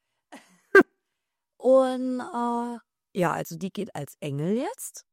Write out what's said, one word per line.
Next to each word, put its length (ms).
<laughs> 520
Und, 640
äh, 580
ja, 140
also 240
die 140
geht 240
als 260
Engel 360
jetzt. 560